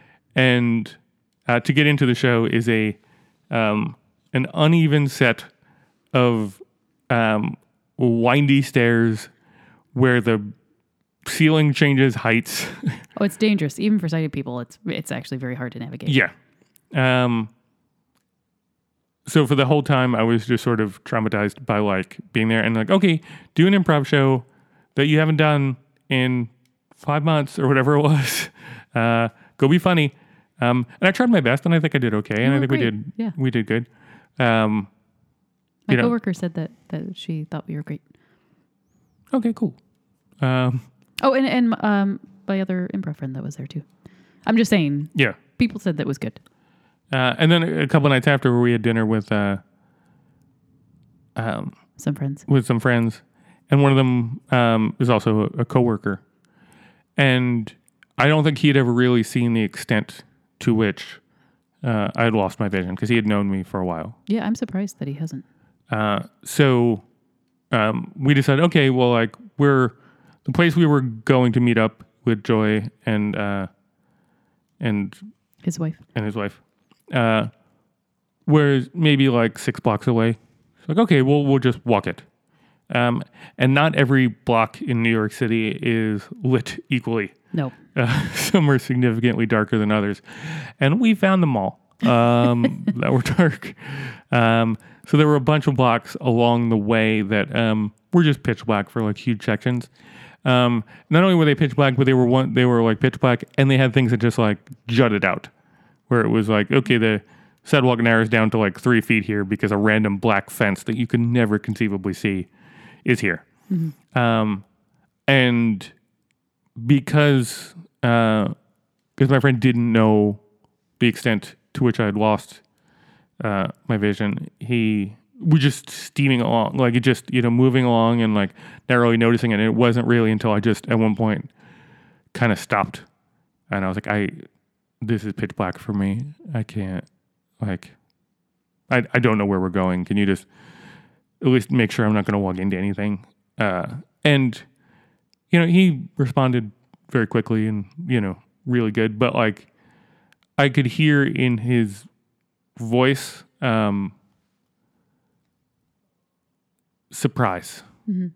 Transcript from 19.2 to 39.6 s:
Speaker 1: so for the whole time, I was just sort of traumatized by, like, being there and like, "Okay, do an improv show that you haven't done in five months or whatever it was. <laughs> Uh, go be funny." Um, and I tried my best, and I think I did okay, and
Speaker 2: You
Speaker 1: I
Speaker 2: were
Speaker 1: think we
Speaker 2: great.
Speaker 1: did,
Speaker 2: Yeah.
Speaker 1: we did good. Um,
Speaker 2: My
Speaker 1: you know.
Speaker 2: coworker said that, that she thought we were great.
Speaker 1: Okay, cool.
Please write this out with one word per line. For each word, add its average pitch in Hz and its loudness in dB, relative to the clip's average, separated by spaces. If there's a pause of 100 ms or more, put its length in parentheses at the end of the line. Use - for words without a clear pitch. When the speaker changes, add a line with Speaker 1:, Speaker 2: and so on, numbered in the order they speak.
Speaker 1:
so 151 4
for 143 0
the 135 2
whole 147 2
time, 127 0
I 110 0
was 113 0
just 120 -2
sort 117 -2
of 101 -6
traumatized 110 -4
by, 104 0
like, 95 -2 (140)
being 110 0
there 113 0
and 113 0
like, 110 -2
"Okay, 180 2 (360)
do 160 4
an 196 4
improv 156 2
show 135 2 (500)
that 139 0
you 151 2
haven't 156 2
done 143 2 (320)
in 127 0 (460)
five 147 -4
months 151 -2
or 139 0
whatever 135 2
it 143 4
was. 147 0
<laughs> - -20 (360)
Uh, 117 0 (300)
go 139 2
be 170 4
funny." 170 2 (460)
Um, 123 0 (140)
and 185 4
I - 2
tried 247 0
my 202 4
best, 127 0
and 170 2
I 165 4
think 156 -2
I 139 2
did 120 -2
okay, 104 -4
and 113 0
Speaker 2:
You 131 2
Speaker 1:
I 139 2
Speaker 2:
were 139 0
Speaker 1:
think 135 -2
we 135 0
Speaker 2:
great. 117 0
Speaker 1:
did, 107 -8
Speaker 2:
Yeah. 226 -6
Speaker 1:
we 131 -2
did 110 -2
good. 117 -4 (500)
Um, 110 0 (1000)
Speaker 2:
My 160 2
Speaker 1:
you 131 2
know. 233 2
Speaker 2:
coworker 233 -2
said 170 -8
that, 160 -8 (200)
that 175 -12
she 156 -10
thought - -12
we 156 -10
were 151 -10
great. - -12 (1300)
Speaker 1:
Okay, 233 -2
cool. 190 -6 (640)